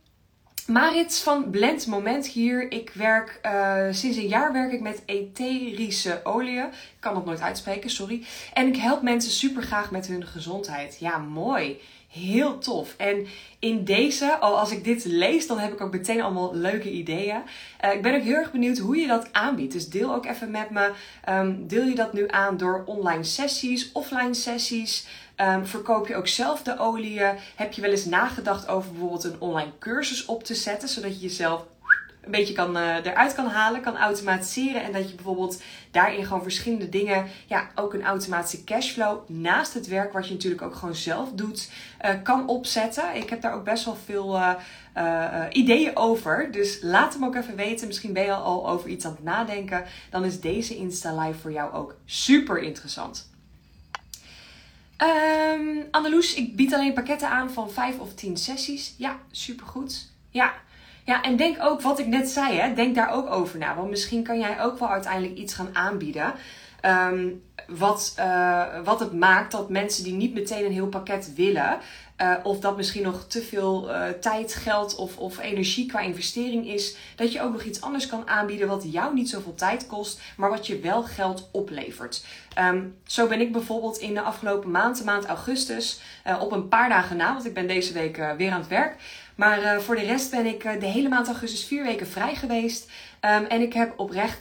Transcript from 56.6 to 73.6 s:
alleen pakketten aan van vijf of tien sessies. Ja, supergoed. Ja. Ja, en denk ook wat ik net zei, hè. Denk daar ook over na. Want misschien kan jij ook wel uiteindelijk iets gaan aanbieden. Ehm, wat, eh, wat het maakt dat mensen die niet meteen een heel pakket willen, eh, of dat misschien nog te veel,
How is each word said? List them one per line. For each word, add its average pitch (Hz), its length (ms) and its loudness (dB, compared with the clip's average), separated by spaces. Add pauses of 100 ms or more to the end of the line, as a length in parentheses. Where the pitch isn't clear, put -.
alleen 277 180 4
pakketten 285 360 -2
aan 254 220 0
van 214 200 -6
vijf 254 280 -2
of - 160 -12
tien 185 220 -6
sessies. - 640 -6
Ja, 262 200 -6 (120)
supergoed. - 840 -10 (180)
Ja. 247 220 2 (520)
Ja, 247 180 2
en 254 140 4
denk 320 240 4
ook 294 200 4
wat 277 180 2
ik 254 80 -2
net 262 220 2
zei, 269 300 2
hè. 233 160 2
Denk 240 200 2
daar 226 160 4
ook 269 200 -2
over 175 280 -2
na. 147 160 -2
Want 190 160 -4
misschien 226 320 -2
kan 233 160 -2
jij 214 240 -2
ook 247 160 0
wel 233 100 0
uiteindelijk 190 500 -2
iets - 160 -8
gaan 185 180 -6
aanbieden. 175 600 0 (480)
Ehm, 185 480 4 (380)
wat, 175 500 2
eh, 180 480 4 (200)
wat 220 160 4
het 202 120 -2
maakt 190 400 6
dat 202 160 -4
mensen 196 360 -2
die 185 80 -4
niet 220 220 0
meteen 208 300 -2
een 196 80 2
heel 190 160 0
pakket 190 460 -4
willen, 180 440 4 (380)
eh, 180 260 4
of 196 180 0
dat 196 160 0
misschien 202 260 -2
nog 185 240 -2
te 233 160 -4
veel, 190 500 -2